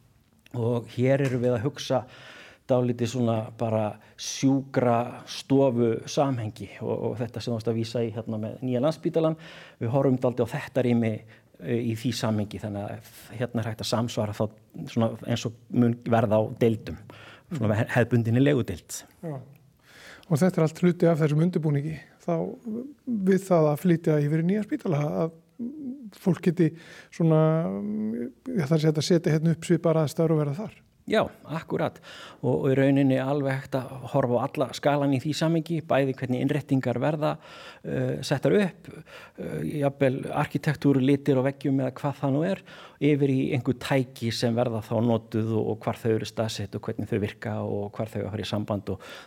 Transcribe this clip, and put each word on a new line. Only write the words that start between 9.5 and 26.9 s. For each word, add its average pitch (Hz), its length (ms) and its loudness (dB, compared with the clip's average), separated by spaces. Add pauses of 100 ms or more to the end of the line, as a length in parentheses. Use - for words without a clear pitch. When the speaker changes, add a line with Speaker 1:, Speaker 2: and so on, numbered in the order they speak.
Speaker 1:
við 117 140 -2
horfum 135 280 4
dálítið 120 280 0
á - 60 -8
þetta 131 340 -2
rými, 117 260 2 (440)
eh, 120 240 -4
í 120 160 -2
því 117 180 -4
samhengi, 107 480 -2
þannig 101 220 -6
að 110 300 -14 (180)
hérna 117 300 -4
er 113 80 -6
hægt 110 120 -8
að - 80 -6
samsvara 113 460 -2
þá 113 80 0 (380)
svona 113 260 0 (140)
eins 117 240 -4
og 110 100 -8 (120)
mun 117 340 4
verða 113 360 4
á 110 40 4 (160)
deildum, 110 400 0 (480)
svona 110 340 0
hef-, - 100 -2
hefðbundinni 117 520 2
legudeild. 123 580 0 (160)
Speaker 2:
Já. 160 180 -10 (920)
Og 151 120 2
þetta 180 220 2
er 160 60 4
allt 156 160 -6
hluti 175 280 4
af 160 80 4
þessum 151 240 2
undirbúningi, 156 540 0 (220)
þá - 160 -4 (880)
við 190 200 4
það 156 280 4
að 147 100 -2
flytja 165 400 4
yfir 156 240 2
í - 20 0
nýja 208 160 2
spítala, 196 380 -2 (160)
að 165 220 -2 (720)
fólk - 280 0
geti 165 300 2 (380)